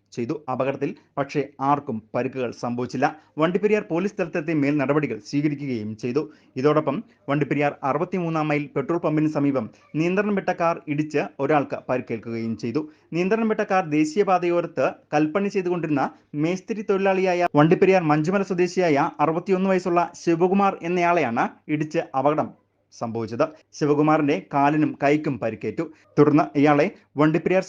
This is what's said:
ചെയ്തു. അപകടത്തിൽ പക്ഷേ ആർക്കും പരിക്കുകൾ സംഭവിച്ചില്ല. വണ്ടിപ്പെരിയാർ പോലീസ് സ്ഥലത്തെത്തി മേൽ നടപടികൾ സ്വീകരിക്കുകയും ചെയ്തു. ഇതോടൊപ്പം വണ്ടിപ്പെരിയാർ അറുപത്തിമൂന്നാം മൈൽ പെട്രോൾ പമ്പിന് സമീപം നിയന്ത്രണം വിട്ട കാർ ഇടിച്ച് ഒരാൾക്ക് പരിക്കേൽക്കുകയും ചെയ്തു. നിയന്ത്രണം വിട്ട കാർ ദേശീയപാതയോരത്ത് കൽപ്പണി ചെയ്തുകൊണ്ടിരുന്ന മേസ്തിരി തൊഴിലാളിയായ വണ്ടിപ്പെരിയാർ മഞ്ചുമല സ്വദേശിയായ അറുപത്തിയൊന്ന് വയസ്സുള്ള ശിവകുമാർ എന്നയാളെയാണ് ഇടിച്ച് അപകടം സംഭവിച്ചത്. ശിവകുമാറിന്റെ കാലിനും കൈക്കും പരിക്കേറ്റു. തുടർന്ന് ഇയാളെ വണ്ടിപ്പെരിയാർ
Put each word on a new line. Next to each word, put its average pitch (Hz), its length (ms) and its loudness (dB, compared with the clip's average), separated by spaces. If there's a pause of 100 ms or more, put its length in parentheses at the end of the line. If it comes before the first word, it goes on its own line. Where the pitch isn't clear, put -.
(160)
ചെയ്തു. 123 200 -4 (160)
അപകടത്തിൽ 135 400 -2 (260)
പക്ഷേ 139 240 -4 (280)
ആർക്കും 139 280 -2 (160)
പരിക്കുകൾ 123 380 -4 (100)
സംഭവിച്ചില്ല. 123 460 -2 (320)
വണ്ടിപ്പെരിയാർ 196 500 0
പോലീസ് 185 240 -2
സ്ഥലത്തെത്തി 165 480 -4
മേൽ 143 160 2
നടപടികൾ 135 400 0 (100)
സ്വീകരിക്കുകയും 139 640 -2 (140)
ചെയ്തു. 127 180 0 (380)
ഇതോടൊപ്പം 147 360 2 (340)
വണ്ടിപ്പെരിയാർ 143 440 0 (160)
അറുപത്തിമൂന്നാം 165 600 -2
മൈൽ 147 120 0 (120)
പെട്രോൾ 151 280 -2
പമ്പിന് 151 320 2
സമീപം 135 300 0 (340)
നിയന്ത്രണം 196 400 0
വിട്ട 180 220 -2
കാർ 170 160 2 (160)
ഇടിച്ച് 151 300 -2 (200)
ഒരാൾക്ക് 139 360 0 (100)
പരിക്കേൽക്കുകയും 113 720 -4
ചെയ്തു. 127 180 -2 (320)
നിയന്ത്രണം 214 400 0
വിട്ട 214 180 -2
കാർ 185 120 2 (140)
ദേശീയപാതയോരത്ത് 175 920 0 (280)
കൽപ്പണി 156 400 0
ചെയ്തുകൊണ്ടിരുന്ന 165 500 0 (380)
മേസ്തിരി 190 460 -4
തൊഴിലാളിയായ 190 600 2 (100)
വണ്ടിപ്പെരിയാർ 185 440 6 (100)
മഞ്ചുമല 185 380 0
സ്വദേശിയായ 175 580 2 (160)
അറുപത്തിയൊന്ന് 185 480 0
വയസ്സുള്ള 175 360 0 (140)
ശിവകുമാർ 185 520 2 (140)
എന്നയാളെയാണ് 170 560 2 (300)
ഇടിച്ച് 151 280 -2 (180)
അപകടം 143 280 2 (500)
സംഭവിച്ചത്. 117 440 -4 (340)
ശിവകുമാറിന്റെ 151 580 2 (180)
കാലിനും 147 380 2 (100)
കൈക്കും 147 400 2
പരിക്കേറ്റു. 110 420 -4 (340)
തുടർന്ന് 147 280 4 (140)
ഇയാളെ 147 260 4 (340)
വണ്ടിപ്പെരിയാർ 170 500 2